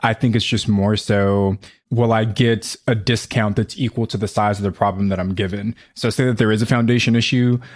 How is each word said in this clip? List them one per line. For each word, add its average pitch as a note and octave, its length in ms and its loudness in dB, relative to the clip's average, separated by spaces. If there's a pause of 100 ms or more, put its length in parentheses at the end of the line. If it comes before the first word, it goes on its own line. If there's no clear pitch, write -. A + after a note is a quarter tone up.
I A2+ 140 2
think A#2 200 0
it's A2+ 120 2
just - 200 -2
more G#2 300 2
so, G2 640 0 (320)
will A#2 240 2
I A2 100 2
get A2+ 520 0 (100)
a B2+ 80 2
discount G#2+ 640 -2
that's - 220 -4
equal A#2 280 -2
to - 100 -8
the G#2 100 -4
size G#2 320 0
of G2+ 40 -6
the G2 100 -2
problem G2 380 0
that F#2 100 -2
I'm F#2 140 -4
given? G2+ 400 -4 (220)
So A#2+ 120 -2
say C3 160 0
that B2 140 0
there A2 120 4
is G#2+ 120 2
a A2+ 40 0
foundation A#2 480 2
issue, B2 460 2 (160)